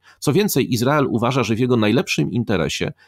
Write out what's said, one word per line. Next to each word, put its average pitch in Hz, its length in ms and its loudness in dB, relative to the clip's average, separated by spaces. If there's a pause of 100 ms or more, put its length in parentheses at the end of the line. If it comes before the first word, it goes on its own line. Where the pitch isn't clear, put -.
(200)
Co 143 140 0
więcej, 160 400 0
Izrael 131 360 2
uważa, 127 340 0
że 107 120 -2
w 101 40 0
jego 123 180 2
najlepszym 123 540 0
interesie 92 640 -2 (140)